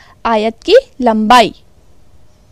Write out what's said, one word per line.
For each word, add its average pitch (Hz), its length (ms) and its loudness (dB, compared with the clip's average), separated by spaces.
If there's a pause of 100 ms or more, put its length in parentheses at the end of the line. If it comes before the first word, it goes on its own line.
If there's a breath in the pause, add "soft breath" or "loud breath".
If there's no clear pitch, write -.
(240 soft breath)
आयत 226 400 -4
की 370 120 2 (240)
लंबाई। 220 540 0 (960)